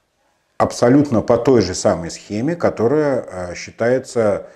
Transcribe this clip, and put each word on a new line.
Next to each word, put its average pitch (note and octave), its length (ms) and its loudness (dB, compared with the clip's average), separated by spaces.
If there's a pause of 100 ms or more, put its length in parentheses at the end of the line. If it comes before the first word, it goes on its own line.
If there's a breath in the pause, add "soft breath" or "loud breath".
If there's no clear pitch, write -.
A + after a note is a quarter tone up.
(580)
абсолютно B2 640 2
по A#2 160 2
той A#2+ 240 4
же F2 120 -2
самой E2+ 380 -2
схеме, B2+ 440 -6
которая, D3 720 0
а, F2+ 280 -10
считается, A2+ 1000 -2